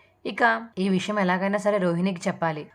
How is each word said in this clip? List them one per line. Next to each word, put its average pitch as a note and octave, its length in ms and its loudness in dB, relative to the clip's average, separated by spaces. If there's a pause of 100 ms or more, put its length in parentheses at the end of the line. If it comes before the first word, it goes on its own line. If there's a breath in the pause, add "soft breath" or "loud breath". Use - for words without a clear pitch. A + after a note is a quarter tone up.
(240 soft breath)
ఇక B3 180 -2 (360)
ఈ F#3+ 100 0
విషయం G3 300 0
ఎలాగైనా F#3+ 400 0
సరే G#3 200 2
రోహిణికి F3 440 0
చెప్పాలి. D#3+ 400 -4 (120)